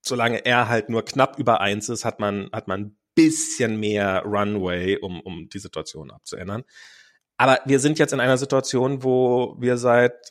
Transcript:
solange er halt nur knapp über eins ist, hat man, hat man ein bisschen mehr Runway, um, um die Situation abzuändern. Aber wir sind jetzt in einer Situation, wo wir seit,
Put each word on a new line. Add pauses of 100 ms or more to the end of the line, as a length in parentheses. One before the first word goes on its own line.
solange
er
halt
nur
knapp
über
eins
ist,
hat
man,
hat
man
ein (180)
bisschen
mehr
Runway,
um,
um
die
Situation
abzuändern. (760)
Aber
wir
sind
jetzt
in
einer
Situation,
wo
wir
seit, (180)